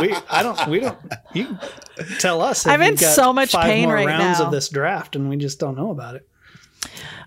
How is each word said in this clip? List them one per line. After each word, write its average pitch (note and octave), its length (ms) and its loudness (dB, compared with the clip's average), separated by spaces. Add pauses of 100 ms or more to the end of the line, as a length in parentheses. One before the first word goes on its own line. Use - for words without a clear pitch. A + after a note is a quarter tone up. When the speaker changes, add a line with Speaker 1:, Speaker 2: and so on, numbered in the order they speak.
Speaker 1:
We, F#3+ 140 0 (140)
I E3 140 2
don't, F3+ 260 -2
we E3+ 120 0
don't, B3+ 180 -4 (340)
you G#3 240 -4 (640)
tell E3+ 240 0
us B3+ 240 0
if C#4 60 6
Speaker 2:
I'm D4 100 4
in G4 100 6
Speaker 1:
you've D3 80 0
got D4+ 140 4
Speaker 2:
so B3+ 180 6
much C4 200 0
Speaker 1:
five E3+ 120 2
Speaker 2:
pain G#3+ 200 4
Speaker 1:
more A3+ 100 2
Speaker 2:
right - 120 2
Speaker 1:
rounds E3+ 340 2
Speaker 2:
now. D#3 60 2
Speaker 1:
of D3 60 -2
this C#3 160 -2
draft D#3+ 480 -4
and C#3 120 -2
we C#3 80 -4
just C#3+ 220 -6
don't C#3 180 -4
know F3+ 140 -4
about B2 260 -10
it. - 120 -20 (1000)